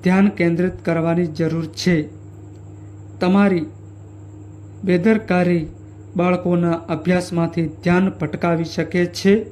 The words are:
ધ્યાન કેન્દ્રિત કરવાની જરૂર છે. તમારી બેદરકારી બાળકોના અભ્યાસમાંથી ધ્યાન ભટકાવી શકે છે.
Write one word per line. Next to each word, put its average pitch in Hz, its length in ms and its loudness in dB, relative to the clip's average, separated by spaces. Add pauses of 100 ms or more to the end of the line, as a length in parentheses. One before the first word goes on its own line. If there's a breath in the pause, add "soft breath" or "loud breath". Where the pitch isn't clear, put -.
ધ્યાન 190 240 6
કેન્દ્રિત 175 580 0
કરવાની 165 400 2
જરૂર 160 400 -2
છે. 156 440 0 (1080)
તમારી 185 460 4 (1160)
બેદરકારી 180 840 2 (480)
બાળકોના 175 560 2
અભ્યાસમાંથી 165 960 0
ધ્યાન 175 420 2
ભટકાવી 165 540 -2
શકે 165 420 -2
છે. 196 460 4